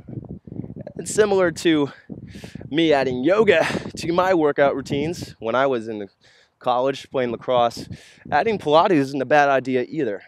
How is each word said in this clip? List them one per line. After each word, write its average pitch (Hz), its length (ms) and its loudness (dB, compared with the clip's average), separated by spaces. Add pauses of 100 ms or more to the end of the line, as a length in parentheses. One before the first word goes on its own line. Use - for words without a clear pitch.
(960)
And 170 120 -12
similar 196 420 2
to 151 400 0 (840)
me 160 200 2
adding 131 300 0
yoga 185 440 4 (300)
to 165 160 -6
my 185 200 2
workout 147 420 2
routines 147 640 -6
when 113 160 -2
I 131 120 4
was 117 220 -2
in 104 200 -8 (500)
college 127 520 -2
playing 127 200 -2
lacrosse, 120 580 0 (420)
adding 202 280 0
Pilates 165 340 4
isn't 139 280 0
a 127 60 -4
bad 143 220 6
idea 131 400 0
either. 110 400 -6